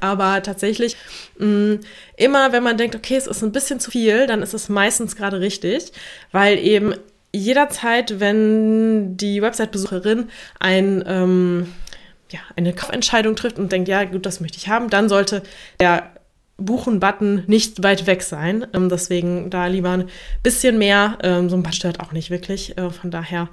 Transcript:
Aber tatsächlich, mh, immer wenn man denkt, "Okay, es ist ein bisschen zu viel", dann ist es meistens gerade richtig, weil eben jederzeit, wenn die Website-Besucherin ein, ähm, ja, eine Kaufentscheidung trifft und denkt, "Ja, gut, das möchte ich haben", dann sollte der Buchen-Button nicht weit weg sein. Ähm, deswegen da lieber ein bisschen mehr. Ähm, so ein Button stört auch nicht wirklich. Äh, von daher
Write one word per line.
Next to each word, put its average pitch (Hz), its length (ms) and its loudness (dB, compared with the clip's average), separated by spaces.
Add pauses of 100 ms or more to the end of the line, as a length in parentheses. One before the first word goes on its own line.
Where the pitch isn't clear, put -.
Aber 190 420 0
tatsächlich, 208 540 -4 (420)
mh, 208 400 2 (400)
immer 269 340 4
wenn 240 100 2
man 233 140 2
denkt, 226 180 -2
"Okay, 233 220 -2
es 262 100 0
ist - 160 -6
ein 214 100 -2
bisschen 269 280 -4
zu - 100 -6
viel", 226 360 4
dann 220 160 -2
ist 196 100 -6
es 220 160 -10
meistens 208 480 0
gerade 202 240 -4
richtig, 202 520 -4 (400)
weil 202 260 4
eben 208 360 2 (380)
jederzeit, 233 880 0
wenn 220 960 2
die 202 240 0
Website-Besucherin 214 880 -2 (300)
ein, 190 480 2
ähm, 180 600 2 (640)
ja, - 100 -16 (160)
eine 175 180 0
Kaufentscheidung 220 640 0
trifft 226 220 -6
und 185 140 -2
denkt, 180 160 0
"Ja, 196 160 0
gut, 185 220 -6
das 185 140 -8
möchte 160 180 -8
ich - 100 -12
haben", 233 220 -2
dann 202 180 4
sollte 202 340 2 (380)
der 175 300 2 (480)
Buchen-Button 202 880 0
nicht 214 360 2
weit 190 240 2
weg 185 160 2
sein. 180 500 -4
Ähm, 185 160 2
deswegen 175 640 -2
da 180 160 -2
lieber 180 240 0
ein 185 180 -2 (340)
bisschen 247 360 4
mehr. 202 440 4
Ähm, 180 280 2
so 185 60 0
ein 180 60 2
Button 165 120 -4
stört - 260 -4
auch - 120 -10
nicht 165 180 -6
wirklich. 190 480 -8
Äh, 180 120 -4
von 175 200 -10
daher 170 420 -6